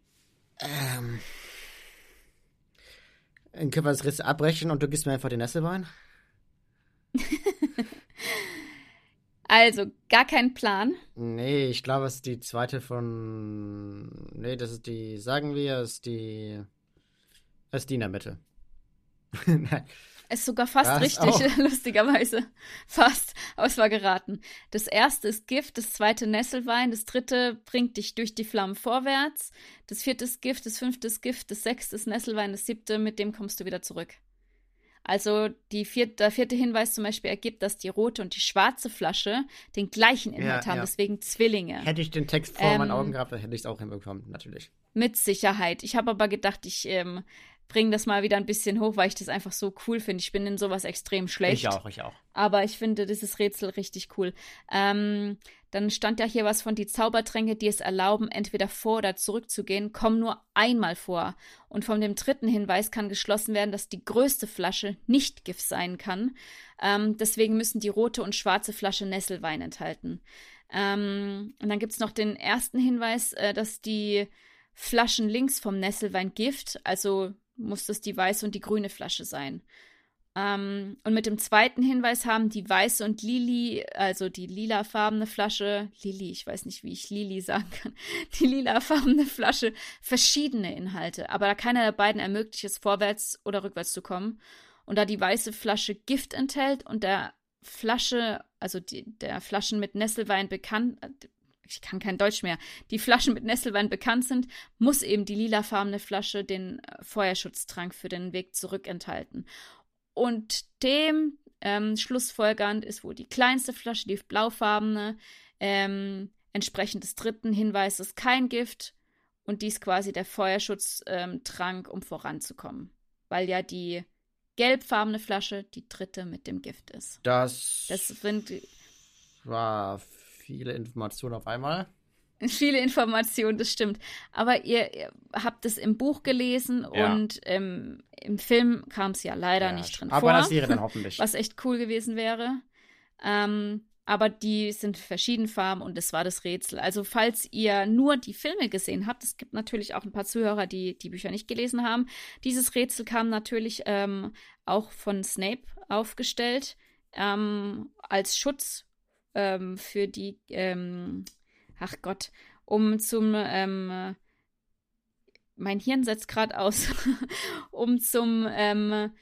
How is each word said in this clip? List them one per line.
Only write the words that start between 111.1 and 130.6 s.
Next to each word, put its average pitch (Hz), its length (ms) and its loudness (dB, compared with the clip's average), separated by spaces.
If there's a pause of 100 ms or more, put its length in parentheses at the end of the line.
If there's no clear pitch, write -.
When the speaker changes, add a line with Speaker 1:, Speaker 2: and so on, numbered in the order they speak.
Speaker 2:
ähm, 208 340 0
schlussfolgernd 214 880 0
ist - 200 -12
wohl - 100 -10
die - 140 -16
kleinste 254 440 2
Flasche, - 360 -8
die 202 80 -2
blaufarbene, 214 1000 0 (440)
ähm, 196 720 -2 (220)
entsprechend 202 520 -4
des - 100 -8
dritten 220 400 -4
Hinweises 202 640 0
kein 254 340 2
Gift - 420 -6 (520)
und 208 180 -4
dies 214 180 -2
quasi 196 320 0
der 190 140 -4
Feuerschutz, 202 800 -2
ähm, 180 380 -6
Trank, 185 440 -6
um 190 140 -10
voranzukommen. - 880 -10 (400)
Weil 185 180 0
ja 185 140 0
die 175 420 -8 (520)
gelbfarbene 233 600 2
Flasche 202 440 -4
die - 260 -18
dritte 185 380 -10
mit 160 200 -12
dem - 140 -6
Gift - 300 -16
ist. - 320 -14
Speaker 1:
Das 127 640 0
Speaker 2:
Das 185 200 -4
sind 208 440 -4 (920)
Speaker 1:
war 110 540 -2
viele - 760 -12